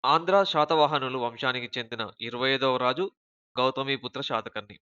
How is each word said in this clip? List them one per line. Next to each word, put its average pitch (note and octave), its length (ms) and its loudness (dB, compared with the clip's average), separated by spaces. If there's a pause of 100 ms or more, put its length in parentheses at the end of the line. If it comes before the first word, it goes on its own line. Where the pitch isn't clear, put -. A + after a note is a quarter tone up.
ఆంధ్ర E3+ 380 4
శాతవాహనులు D3+ 760 2
వంశానికి A#2+ 600 -4
చెందిన A2+ 320 -8 (100)
ఇరవై A#2+ 300 -2
ఐదవ C3 260 2
రాజు B2+ 340 0 (480)
గౌతమిపుత్ర C3 640 -2
శాతకర్ణి. G#2+ 640 -6